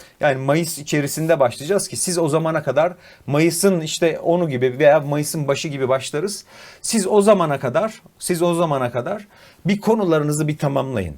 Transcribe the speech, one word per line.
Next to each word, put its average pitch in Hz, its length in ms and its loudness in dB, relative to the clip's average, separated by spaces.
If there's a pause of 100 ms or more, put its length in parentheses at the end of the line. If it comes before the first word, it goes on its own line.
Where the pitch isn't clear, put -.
(200)
Yani 143 180 2
Mayıs 143 400 -2
içerisinde 151 640 -2
başlayacağız 139 480 0
ki 123 100 -10
siz 170 200 -2
o 165 120 0
zamana 160 340 0
kadar, 156 300 0 (340)
Mayıs'ın 165 540 2
işte 156 380 -2
onu 170 300 0
gibi 127 300 0
veya 151 200 6
Mayıs'ın 147 480 -2
başı 139 200 -2
gibi 135 220 -2
başlarız. 147 560 -4 (360)
Siz 196 260 -2
o 208 140 4
zamana 180 380 4
kadar, 160 420 -2 (180)
siz 175 220 -4
o 175 120 2
zamana 147 380 0
kadar 175 360 -6 (380)
bir 208 160 0
konularınızı 156 640 0
bir 151 100 -4
tamamlayın. 131 600 -2